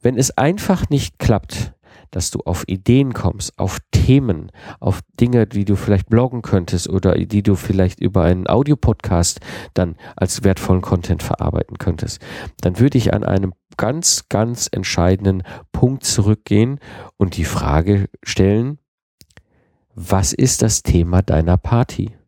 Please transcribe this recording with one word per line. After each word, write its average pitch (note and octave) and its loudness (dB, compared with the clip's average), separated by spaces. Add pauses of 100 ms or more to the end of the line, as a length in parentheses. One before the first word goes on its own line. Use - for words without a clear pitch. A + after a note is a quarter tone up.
Wenn B2+ 2
es B2+ 0
einfach F3+ 0
nicht - -2
klappt, - -2 (380)
dass - -4
du - -6
auf - -6
Ideen A#2+ 2
kommst, - -6
auf G2 -4 (140)
Themen, B2 2 (300)
auf - -2 (200)
Dinge, A#2+ 4
die G2+ -4
du G2+ 0
vielleicht G2 0
bloggen B2 0
könntest F2 -2
oder F#2 2
die G2+ -2
du G2+ 2
vielleicht F#2 0
über F#2 0
einen F#2 2
Audiopodcast A2+ 0 (340)
dann F2+ 0 (200)
als - -4
wertvollen F#2 2
Content E2+ -2
verarbeiten - -4
könntest, - -6 (420)
dann F2+ 0
würde C3+ 4
ich A2 2
an G#2 0
einem F#2+ 0 (220)
ganz, - -2
ganz A2+ -2
entscheidenden F#2+ 0 (280)
Punkt C3 0
zurückgehen G#2+ 0 (360)
und F#2 -2
die E2+ 0
Frage D#2+ 2 (160)
stellen, A2 0 (1160)
„Was F#2+ 0
ist - 2
das A2 0
Thema F2 2
deiner D#2+ 2
Party?“ - -2 (120)